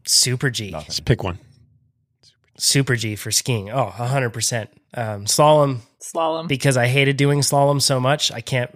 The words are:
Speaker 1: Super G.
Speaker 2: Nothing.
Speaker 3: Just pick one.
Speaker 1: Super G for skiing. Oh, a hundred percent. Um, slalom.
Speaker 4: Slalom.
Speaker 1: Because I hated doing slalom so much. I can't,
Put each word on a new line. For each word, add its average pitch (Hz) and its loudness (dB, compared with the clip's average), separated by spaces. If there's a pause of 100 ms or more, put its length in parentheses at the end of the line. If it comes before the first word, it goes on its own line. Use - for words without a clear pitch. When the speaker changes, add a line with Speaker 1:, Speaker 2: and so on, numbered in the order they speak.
Speaker 1:
Super 127 0
G. 107 -4
Speaker 2:
Nothing. 76 -10
Speaker 3:
Just - -8
pick 117 2
one. 92 -6 (1160)
Speaker 1:
Super 135 0
G 107 -4
for 110 -10
skiing. 104 -2
Oh, 123 -2
a 101 -8
hundred 131 -2
percent. 113 -4 (240)
Um, 107 -6
slalom. 147 4 (220)
Speaker 4:
Slalom. 160 -4
Speaker 1:
Because 139 0
I 123 4
hated 139 2
doing 143 2
slalom 143 2
so 131 0
much. 135 0
I 117 -10
can't, 123 -4